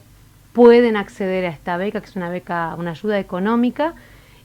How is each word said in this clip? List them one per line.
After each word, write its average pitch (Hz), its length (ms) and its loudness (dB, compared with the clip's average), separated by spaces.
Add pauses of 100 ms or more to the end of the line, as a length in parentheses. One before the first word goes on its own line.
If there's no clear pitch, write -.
(540)
pueden 240 420 6
acceder 185 500 -4
a 175 40 -4
esta 170 260 -8
beca, 202 240 -6
que - 80 -16
es - 80 -16
una 180 140 -6
beca, 170 480 -6
una 170 140 -8
ayuda 208 280 -4
económica, 233 720 -2 (520)